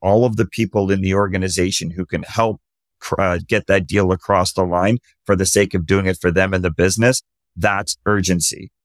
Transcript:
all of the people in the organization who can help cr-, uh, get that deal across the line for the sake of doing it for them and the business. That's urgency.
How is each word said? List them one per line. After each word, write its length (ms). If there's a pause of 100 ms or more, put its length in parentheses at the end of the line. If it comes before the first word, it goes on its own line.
all 240
of 120
the 100
people 420
in 120
the 120
organization 800
who 160
can 160
help 360 (400)
cr-, 220
uh, 260
get 200
that 180
deal 260
across 420
the 100
line 340 (280)
for 100
the 100
sake 300
of 100
doing 220
it 120
for 120
them 240
and 80
the 80
business. 500 (340)
That's 420 (100)
urgency. 640 (140)